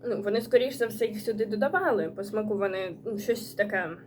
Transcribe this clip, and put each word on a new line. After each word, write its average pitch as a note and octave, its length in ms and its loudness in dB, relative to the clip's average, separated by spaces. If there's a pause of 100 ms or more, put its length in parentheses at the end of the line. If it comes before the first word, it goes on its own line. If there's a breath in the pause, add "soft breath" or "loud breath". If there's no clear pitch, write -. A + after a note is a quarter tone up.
Ну, A3 180 -2
вони, G#3 200 2
скоріш B3+ 340 4
за A#3 120 0
все, A3 180 -2
їх G#3+ 160 -2
сюди G#3+ 240 0
додавали. A3 680 2
По G3 80 -6
смаку G#3+ 340 -2
вони, F#3+ 380 -2 (100)
ну, A3 120 -4
щось A3+ 360 -2
таке G3 360 0 (180)